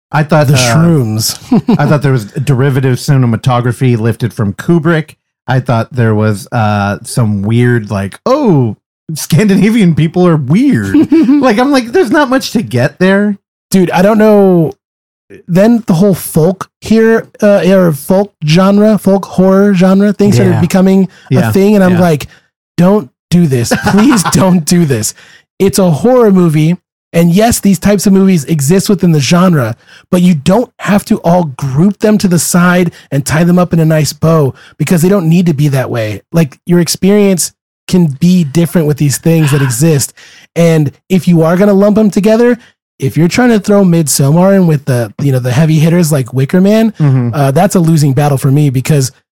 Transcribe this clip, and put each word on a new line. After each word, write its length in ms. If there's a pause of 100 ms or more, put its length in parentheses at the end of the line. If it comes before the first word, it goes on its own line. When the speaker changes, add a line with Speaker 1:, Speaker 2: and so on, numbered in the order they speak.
(120)
Speaker 1:
I 120
thought, 220
Speaker 2:
The 80
Speaker 1:
uh, 200
Speaker 2:
shrooms. 640 (360)
<laughs> 40
Speaker 1:
I 80
thought 160
there 100
was 200
derivative 640
cinematography 1000
lifted 360
from 180
Kubrick. 640 (300)
I 140
thought 300
there 240
was, 380
uh, 500
some 380
weird, 500
like, 360
"Oh, 500 (380)
Scandinavian 800
people 320
are 100
weird." 580
Speaker 2:
<laughs> 180 (280)
Speaker 1:
Like, 180
I'm 120
like, 220
"There's 180
not 180
much 240
to 100
get 360
there." 400 (320)
Speaker 2:
Dude, 200
I 120
don't 160
know. 540 (760)
Then 400
the 60
whole 220
folk 560 (100)
here, 480 (140)
uh, 240
or 260
folk 400 (140)
genre, 500
folk 300
horror 480
genre 400
thing 180
started 200
Speaker 3:
Yeah. 100
Speaker 2:
becoming 460 (220)
Speaker 1:
Yeah. 200
Speaker 2:
a 20
thing. 220
And 100
I'm 80
Speaker 1:
Yeah. 80
Speaker 2:
like, 280 (500)
"Don't 320 (180)
do 180
this. 240 (100)
Speaker 1:
<laughs> 80
Speaker 2:
Please 340 (100)
don't 320
do 220
this." 260 (460)
It's 200
a 120
horror 420
movie. 460 (340)
And 180
yes, 300
these 180
types 280
of 80
movies 320
exist 420
within 240
the 80
genre, 560 (340)
but 120
you 120
don't 440
have 280
to 140
all 240
group 540
them 200
to 100
the 100
side 540 (180)
and 160
tie 180
them 140
up 160
in 60
a 40
nice 300
bow 400 (240)
because 240
they 80
don't 180
need 180
to 80
be 140
that 220
way. 320 (100)
Like, 340
your 140
experience 720 (340)
can 200
be 380
different 420
with 100
these 220
things 340
that 100
exist. 520 (420)
And 340 (200)
if 180
you 140
are 160
gonna 160
lump 220
them 140
together, 480 (400)
if 180
you're 120
trying 220
to 100
throw 240
Midsommar 720
in 100
with 180
the, 380
you 100
know, 60
the 140
heavy 260
hitters 340
like 220
Wicker 260
Man, 380
Speaker 1:
Mm-hmm. 340
Speaker 2:
uh, 200
that's 240
a 40
losing 320
battle 240
for 140
me 200
because 420 (280)